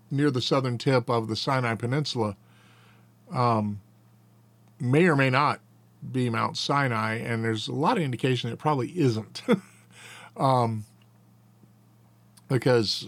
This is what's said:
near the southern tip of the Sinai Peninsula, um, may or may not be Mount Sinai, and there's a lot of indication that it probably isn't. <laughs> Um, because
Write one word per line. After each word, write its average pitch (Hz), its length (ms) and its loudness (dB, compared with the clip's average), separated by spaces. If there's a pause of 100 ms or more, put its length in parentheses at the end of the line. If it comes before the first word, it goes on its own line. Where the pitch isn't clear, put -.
(100)
near 143 200 2
the 127 120 -2
southern 131 340 0
tip 123 320 2
of 117 180 0
the 110 100 -4
Sinai 127 380 0
Peninsula, 120 640 -2 (960)
um, 110 480 0 (1000)
may 139 280 4
or 156 100 4
may 135 140 4
not 127 300 2 (520)
be 127 160 0
Mount 113 300 -2
Sinai, 117 560 0
and 117 280 -4
there's 113 260 -2
a 127 40 -6
lot 160 240 0
of 185 60 0
indication 127 480 -2
that 117 40 -8
it - 40 -10
probably 143 400 -2
isn't. 113 480 0
<laughs> 254 60 4 (840)
Um, 120 520 0 (1600)
because 120 600 0